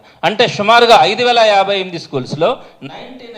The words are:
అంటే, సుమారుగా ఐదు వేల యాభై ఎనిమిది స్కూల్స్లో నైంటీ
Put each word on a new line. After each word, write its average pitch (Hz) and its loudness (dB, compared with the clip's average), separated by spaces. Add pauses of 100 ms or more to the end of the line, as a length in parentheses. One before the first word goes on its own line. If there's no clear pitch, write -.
(240)
అంటే, 214 0
సుమారుగా 226 4
ఐదు 214 0
వేల 240 2
యాభై 202 2
ఎనిమిది 185 -8
స్కూల్స్లో 147 -4 (240)
నైంటీ - -20